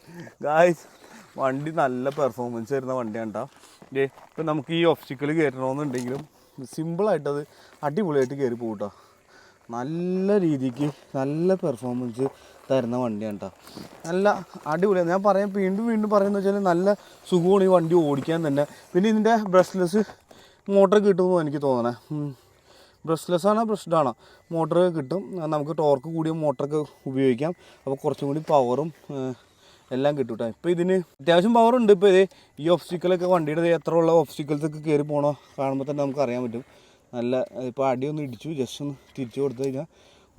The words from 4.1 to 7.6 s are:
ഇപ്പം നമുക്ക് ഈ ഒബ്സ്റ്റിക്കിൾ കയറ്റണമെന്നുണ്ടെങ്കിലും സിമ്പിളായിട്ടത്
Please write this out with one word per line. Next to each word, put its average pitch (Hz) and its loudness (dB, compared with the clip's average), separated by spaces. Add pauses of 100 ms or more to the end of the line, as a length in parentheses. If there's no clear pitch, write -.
ഇപ്പം 160 -8
നമുക്ക് 151 -4
ഈ - 2 (100)
ഒബ്സ്റ്റിക്കിൾ 143 -4 (100)
കയറ്റണമെന്നുണ്ടെങ്കിലും 131 -4 (520)
സിമ്പിളായിട്ടത് 160 -2 (460)